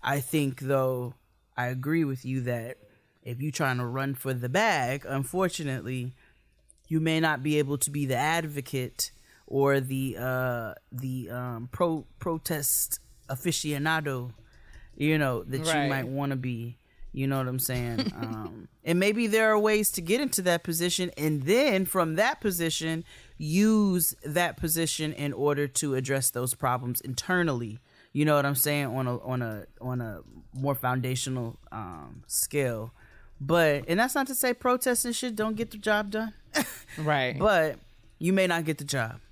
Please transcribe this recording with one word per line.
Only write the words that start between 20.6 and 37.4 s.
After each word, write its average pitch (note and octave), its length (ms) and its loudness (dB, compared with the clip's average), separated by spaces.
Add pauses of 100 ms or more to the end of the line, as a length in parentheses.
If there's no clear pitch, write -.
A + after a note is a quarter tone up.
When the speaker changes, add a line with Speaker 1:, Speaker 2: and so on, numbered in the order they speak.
Speaker 1:
position, F3 540 0
and D3+ 260 0
then G3 420 4
from E3 300 2
that A#3+ 260 2
position, E3 600 0 (340)
use F#3+ 840 4
that D3+ 340 0
position D#3 560 0
in C#3+ 200 -4
order C#3+ 340 2
to C#3 280 -2
address C3 340 0
those B2 240 -2
problems B2 480 -2
internally. B2+ 800 -2 (340)
You D3 120 2
know D3+ 100 4
what C#3+ 100 4
I'm C#3 100 0
saying? C#3+ 320 0
On C3 200 -2
a, B2 120 -2
on B2+ 220 -4
a, A2 240 -6 (160)
on B2+ 200 -4
a G#2 200 -8 (320)
more C3 220 0
foundational, B2+ 840 -2 (140)
um, F2 560 -10
scale. A#2 640 -2 (460)
But, D3+ 480 4
and F3 120 2
that's B3+ 160 2
not C4+ 120 2
to C#4 80 -4
say B3 180 2
protests B3 520 2
and A#3+ 100 -2
shit B3 200 -4
don't A3 200 0
get A3 160 -4
the A3 60 -14
job G#3 340 0
done. G#3+ 220 -4 (200)
<laughs> D4 120 0 (320)
Speaker 2:
Right. C#3 400 2
Speaker 1:
But E3 400 4 (400)